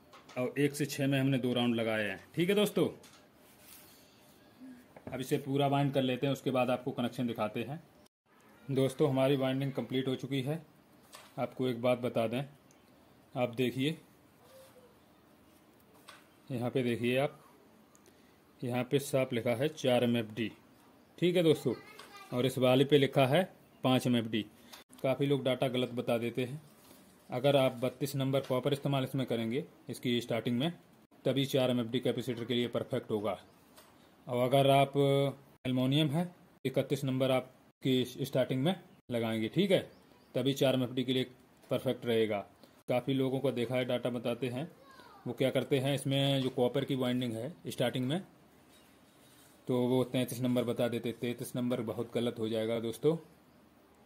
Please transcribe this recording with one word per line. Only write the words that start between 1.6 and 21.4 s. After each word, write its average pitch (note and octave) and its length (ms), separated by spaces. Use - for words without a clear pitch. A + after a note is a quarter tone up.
लगाए A2 300
हैं। F#2+ 140
ठीक F3 140
है G3+ 60
दोस्तों, G3+ 340
अब B2+ 140
इसे C#3+ 180
पूरा C#3 300
bind C#3 260
कर C#3 80
लेते B2+ 240
हैं, C#3 60
उसके C3 180
बाद B2 200
आपको B2 220
connection A#2+ 340
दिखाते A2+ 360
हैं। C3+ 180
दोस्तों, C3+ 420
हमारी C3+ 280
binding C3 340
complete B2+ 360
हो C3 80
चुकी C3+ 260
है। D3+ 200
आपको B2+ 300
एक A#2 140
बात B2 180
बता A#2 280
दें, A#2+ 140
आप B2 220
देखिए, C3 420
यहाँ B2 220
पे C3+ 140
देखिए A#2+ 340
आप, C#3 220
यहाँ B2 240
पे C#3+ 160
साफ C3 320
लिखा A#2+ 220
है C3 160
चार B2 340
एम A#2+ 120
एफ A2 180
डी। A2 180
ठीक F3 180
है F3+ 80